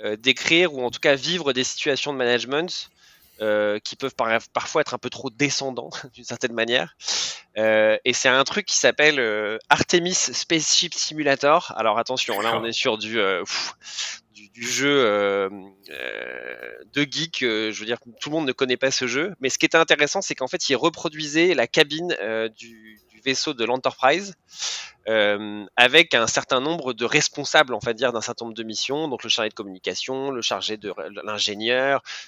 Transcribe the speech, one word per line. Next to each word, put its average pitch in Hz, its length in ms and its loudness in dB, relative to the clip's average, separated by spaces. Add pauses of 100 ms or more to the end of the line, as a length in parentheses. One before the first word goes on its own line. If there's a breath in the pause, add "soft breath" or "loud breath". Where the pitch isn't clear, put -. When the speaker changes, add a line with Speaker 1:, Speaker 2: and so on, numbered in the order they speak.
Speaker 1:
euh, 107 120 -4
décrire 147 580 4
ou 131 100 -6
en 120 80 -2
tout - 80 -10
cas 147 160 4
vivre 143 380 -2
des 123 100 0
situations 143 500 -2
de 135 40 -8
management, 123 720 -2 (520 soft breath)
euh, 107 380 0
qui - 160 -12
peuvent 131 200 -6
par-, 113 240 2 (140)
parfois - 280 0
être - 120 -2
un 120 40 -4
peu 123 120 -6
trop 127 200 -8
descendants 131 600 -4 (120)
<laughs> 131 120 -18
d'une 123 100 -20
certaine 117 300 -4
manière. 120 420 0 (600 loud breath)
Euh, 107 480 4
et 123 80 2
c'est - 160 2
un 131 140 4
truc - 240 -4
qui - 100 0
s'appelle, 147 420 4
euh, 107 380 -2 (120)
Artemis 175 460 2
Spaceship - 760 0
Simulator. 143 840 2
Alors 110 240 2
attention, 120 420 -2
là, 113 80 0
on 117 40 0
Speaker 2:
D'accord. 113 140 -2
Speaker 1:
est 113 40 -4
sur 110 260 0
du, 110 220 -4
euh, 95 220 2
pff, - 360 -6 (560 loud breath)
du, 104 160 -20
du 117 180 -16
jeu, 135 380 2
euh, 101 440 2 (420)
euh, 62 640 -10 (380)
de 143 160 2
geek, 147 340 -6
euh, 110 280 0
je 104 80 -8
veux 107 60 -10
dire, 117 120 -2 (220)
tout 147 100 -6
le 151 60 -2
monde 156 120 0
ne 127 60 0
connaît 127 240 0
pas 135 140 2
ce 131 160 -2
jeu, 151 320 -2
mais 131 100 0
ce - 100 -2
qui 165 60 2
était 165 120 6
intéressant, 160 440 4
c'est - 140 -4
qu'en 131 120 -4
fait, - 220 -4
il 135 60 2
reproduisait 156 800 0
la 120 140 2
cabine, 160 540 0
euh, 110 280 -2
du, 110 500 -20 (100)
du 113 120 -20
vaisseau 135 320 0
de 117 120 -4
l'Enterprise, 135 680 0 (720 loud breath)
euh, 104 580 0 (100)
avec 131 380 6
un 113 140 4
certain 131 340 0
nombre 143 320 -4
de 110 120 -6
responsables, 143 680 2
on 104 60 -2
va 120 140 -2
dire, 120 200 0
d'un 110 80 -4
certain 117 240 -8
nombre 113 100 -12
de 113 80 -8
missions, 131 440 -4
donc 120 160 -6
le 113 60 -2
chargé 110 200 2
de 104 40 -16
communication, 107 800 -6
le 120 100 -6
chargé 107 360 -2
de 104 120 -10
r-, 92 200 -10 (160)
l'ingénieur, 113 760 0 (260 loud breath)